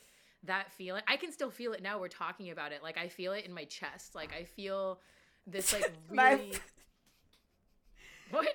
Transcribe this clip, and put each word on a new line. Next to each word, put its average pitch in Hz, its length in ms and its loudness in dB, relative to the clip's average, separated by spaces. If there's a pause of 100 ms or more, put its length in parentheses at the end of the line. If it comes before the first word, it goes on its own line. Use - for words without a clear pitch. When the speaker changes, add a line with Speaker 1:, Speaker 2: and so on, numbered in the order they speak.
(420)
Speaker 1:
that 190 300 0
feeling, 190 340 -4
I 262 100 8
can 330 160 -6
still 269 180 -2
feel 240 240 -4
it 185 80 -8
now 202 180 -2
we're 180 80 -4
talking 180 420 -6
about 151 220 -4
it. 143 100 -8
Like, 165 160 -6
I 170 100 -2
feel 180 260 -2
it 208 120 -4
in 180 80 -10
my 160 120 -8
chest. - 500 -10
Like, 156 180 -6
I 165 80 -6
feel 190 560 -2 (480)
this, 185 260 2
like, 202 160 2 (120)
Speaker 2:
<laughs> - 100 -20
My 262 220 10
Speaker 1:
really 208 220 2
Speaker 2:
f- - 180 -8 (1600)
Speaker 1:
What? 302 240 4